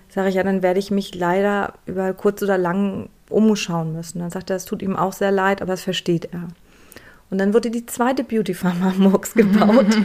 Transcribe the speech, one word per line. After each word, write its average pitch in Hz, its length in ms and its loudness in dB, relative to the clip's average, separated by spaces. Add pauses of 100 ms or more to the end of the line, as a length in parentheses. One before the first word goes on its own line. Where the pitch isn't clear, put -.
sag 190 200 -4
ich, 190 60 0
"Ja, 185 80 2
dann 190 200 0
werde 180 160 2
ich 196 100 -4
mich 196 240 -2
leider 196 600 0 (120)
über 190 280 -4
kurz 202 280 -2
oder 196 160 0
lang 190 520 -2 (200)
umschauen 190 640 2
müssen." 165 280 -10
Dann 175 100 -6
sagt 185 200 -8
er, 190 60 -2
es 180 80 -6
tut - 180 -8
ihm 190 140 -2
auch 190 160 -2
sehr 196 200 -2
leid, 196 300 2
aber 185 120 -4
das 185 80 -6
versteht 175 500 -2
er. 175 160 -10 (840)
Und 190 100 -2
dann 196 140 2
wurde 233 180 2
die 233 140 -8
zweite 262 380 -2
Beauty 220 300 -4
Farm 175 280 -4
Hamburgs 190 520 2
gebaut. 214 720 6